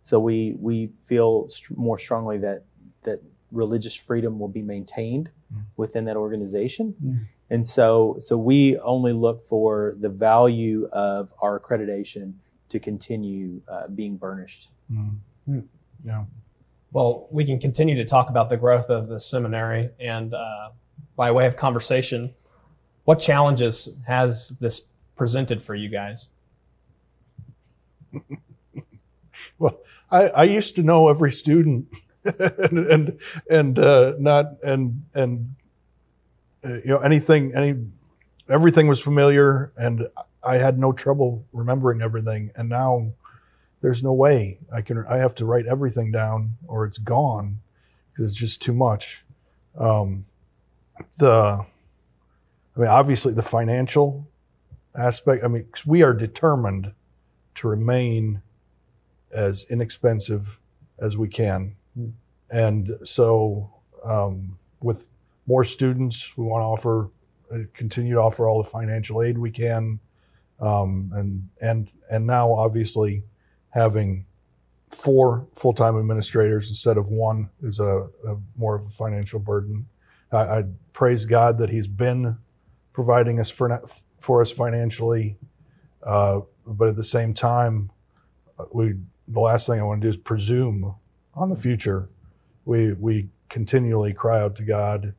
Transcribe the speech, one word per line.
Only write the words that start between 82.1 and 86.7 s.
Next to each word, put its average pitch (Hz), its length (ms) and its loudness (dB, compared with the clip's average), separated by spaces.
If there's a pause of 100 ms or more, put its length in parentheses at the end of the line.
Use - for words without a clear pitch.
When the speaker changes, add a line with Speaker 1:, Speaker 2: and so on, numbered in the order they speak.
Speaker 2:
providing 120 480 2
us 110 100 -2
for, - 320 -2 (380)
for 123 200 2
us 117 120 2
financially. 117 840 -2 (680)
Uh, 101 380 2 (240)
but 110 220 2